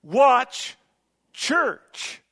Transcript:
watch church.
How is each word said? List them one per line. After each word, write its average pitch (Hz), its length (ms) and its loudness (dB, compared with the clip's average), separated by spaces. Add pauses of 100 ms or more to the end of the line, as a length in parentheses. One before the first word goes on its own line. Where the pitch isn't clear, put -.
watch 254 720 0 (560)
church. - 880 -6 (100)